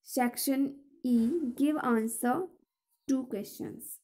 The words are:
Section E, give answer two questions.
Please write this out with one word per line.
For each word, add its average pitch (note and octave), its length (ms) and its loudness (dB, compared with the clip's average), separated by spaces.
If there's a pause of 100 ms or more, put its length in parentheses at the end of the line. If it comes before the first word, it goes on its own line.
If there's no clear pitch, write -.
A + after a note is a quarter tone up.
Section C4+ 720 0 (280)
E, A#3+ 260 4 (240)
give D4 300 2
answer A#3+ 600 0 (640)
two C4 180 0
questions. - 800 -10